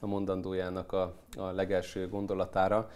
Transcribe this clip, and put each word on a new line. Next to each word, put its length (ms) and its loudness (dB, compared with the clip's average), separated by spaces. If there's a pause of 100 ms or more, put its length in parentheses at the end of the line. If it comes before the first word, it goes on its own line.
a 60 -6
mondandójának 840 -2
a, 240 0 (200)
a 80 -4
legelső 640 0
gondolatára. 880 2